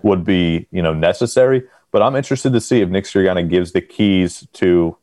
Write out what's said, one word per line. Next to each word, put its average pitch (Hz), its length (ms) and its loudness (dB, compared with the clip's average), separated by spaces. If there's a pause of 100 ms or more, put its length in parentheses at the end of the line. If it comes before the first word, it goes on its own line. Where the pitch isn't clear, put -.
would 95 200 2
be, 85 460 -2
you 90 140 -6
know, 80 100 0
necessary. 123 680 0 (280)
But 104 120 2
I'm 131 120 0
interested 135 380 -2
to 117 80 0
see 123 200 0
if 92 80 0
Nick 95 160 -2
Sirianni 92 440 0
gives 87 220 0
the 90 100 -2
keys 95 720 -2
to 87 500 2